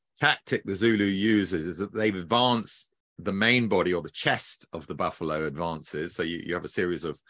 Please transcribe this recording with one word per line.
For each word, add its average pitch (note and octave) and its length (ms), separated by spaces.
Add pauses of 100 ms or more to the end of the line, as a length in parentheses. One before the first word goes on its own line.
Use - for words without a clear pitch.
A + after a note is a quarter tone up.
(180)
tactic - 480
the G2 100
Zulu G#2 300
uses G2 600
is E2+ 120
that G2+ 160
they G#2+ 160
advance A2+ 800 (300)
the G2 120
main A2+ 360
body, F2+ 260
or E2+ 80
the D2+ 80
chest - 640
of D#2+ 140
the E2 80
buffalo D#2 500
advances. D#2 720
So F2 80
you, E2+ 200
you E2+ 120
have D#2+ 100
a - 20
series F2 360
of, D#2 260